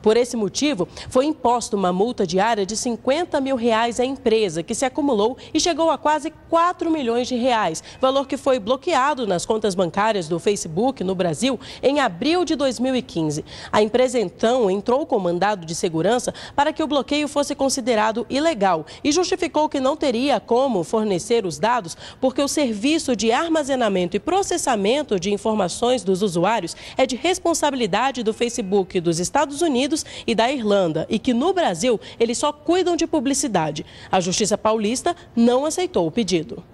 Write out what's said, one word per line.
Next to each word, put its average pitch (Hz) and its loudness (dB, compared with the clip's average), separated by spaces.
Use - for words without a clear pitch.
Por 214 4
esse 240 0
motivo, 214 -2
foi 262 2
imposta 247 0
uma 185 2
multa 202 0
diária 208 0
de 208 -6
cinquenta 277 -2
mil 269 0
reais 233 0
à 247 2
empresa, 220 0
que 214 -6
se 269 -2
acumulou 254 0
e 320 0
chegou 330 2
a 285 0
quase 302 0
quatro 339 2
milhões 247 0
de 254 -4
reais, 226 0
valor 269 2
que 277 -4
foi 262 2
bloqueado 262 0
nas 180 -2
contas 220 0
bancárias 190 0
do 170 -2
Facebook 202 -2
no 185 -2
Brasil 185 0
em 277 2
abril 262 0
de 320 0
dois 262 -2
mil 254 0
e 240 0
quinze. 156 -4
A 214 4
empresa, 240 2
então, 220 0
entrou 233 0
com 254 0
mandado 175 0
de 165 -8
segurança 175 0
para 285 2
que 311 -4
o 302 -2
bloqueio 285 0
fosse 285 -2
considerado 226 0
ilegal 202 2
e 285 2
justificou 320 0
que 285 -4
não 277 0
teria 262 0
como 233 0
fornecer 214 0
os 147 -6
dados 208 -2
porque 262 0
o 277 2
serviço 269 0
de 220 0
armazenamento 254 0
e - 0
processamento 277 0
de 185 -2
informações 214 0
dos 190 0
usuários 185 0
é 262 4
de 254 -4
responsabilidade 269 0
do 214 0
Facebook 202 -2
dos 165 0
Estados 277 0
Unidos 294 0
e 226 0
da 226 2
Irlanda 196 2
e 220 0
que - -2
no 277 0
Brasil 233 0
eles 220 0
só 294 2
cuidam 349 0
de 320 0
publicidade. 226 0
A 190 4
Justiça 185 0
Paulista 226 0
não 240 4
aceitou 311 0
o 156 -4
pedido. 180 -2